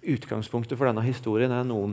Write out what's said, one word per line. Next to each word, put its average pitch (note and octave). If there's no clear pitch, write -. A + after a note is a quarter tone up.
utgangspunktet A#2
for C3
denne A2
historien B2
er B2
noen G#2